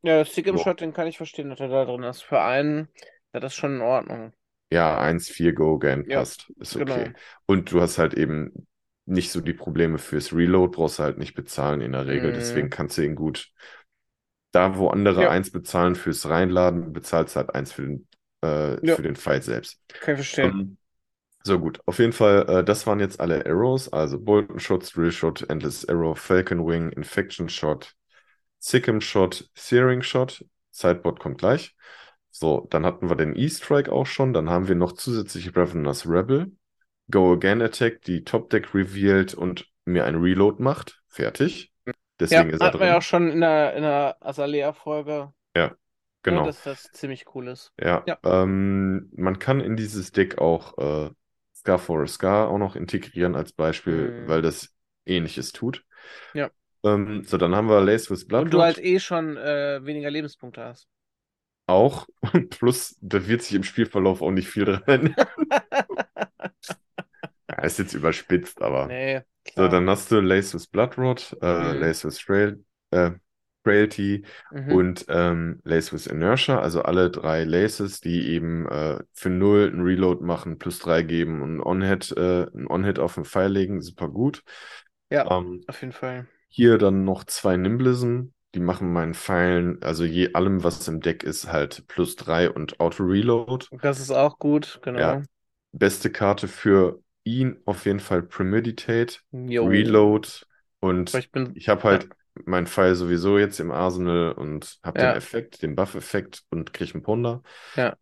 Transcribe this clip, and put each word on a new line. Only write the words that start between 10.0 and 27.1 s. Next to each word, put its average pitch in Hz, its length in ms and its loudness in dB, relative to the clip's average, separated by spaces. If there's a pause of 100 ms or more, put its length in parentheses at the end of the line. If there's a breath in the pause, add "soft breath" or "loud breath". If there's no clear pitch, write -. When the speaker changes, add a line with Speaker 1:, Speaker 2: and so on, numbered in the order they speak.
Speaker 2:
Reload, 90 440 4
brauchst 78 240 -2
du - 20 0
halt 73 160 -2
nicht - 160 -10
bezahlen 71 460 -4
in 60 120 -6
der 67 140 -4
Regel. 71 260 -2
Speaker 1:
Mhm. - 0 -
Speaker 2:
Deswegen 69 380 -4
kannst - 260 -6
du 85 60 -2
ihn 76 140 -2
gut, 78 360 -8 (1000 loud breath)
da 95 260 4
wo 95 100 2
andere 98 340 4
Speaker 1:
Ja. - 60 6
Speaker 2:
eins 92 220 0
bezahlen 90 440 0
fürs 80 340 -6
Reinladen, 87 640 2
bezahlst 80 440 -2
halt - 180 -4
eins 69 180 -6
für 71 100 -10
den, 69 260 -8 (340)
äh, 76 380 -2
Speaker 1:
Ja. 160 160 2
Speaker 2:
für 76 60 -6
den 76 140 -4
Fight - 280 -2
selbst. - 360 -8 (200)
Speaker 1:
Kann 151 140 -2
ich 139 40 -4
verstehen. 170 360 -2
Speaker 2:
Ähm, 98 240 -8 (680)
so 95 160 2
gut, 80 260 -6
auf 87 140 -4
jeden 117 120 4
Fall, 101 360 6
äh, 90 160 4
das 104 220 0
waren 104 140 0
jetzt 98 200 -4
alle 82 260 0
Arrows, 127 460 0
also 76 280 -2
Bolton 104 400 0
Shot, - 360 -4
Drill 85 160 2
Shot, - 380 -4
Endless 73 380 -6
Arrow, 82 300 0
Falcon 90 480 0
Wing, 82 260 0
Infection - 560 -6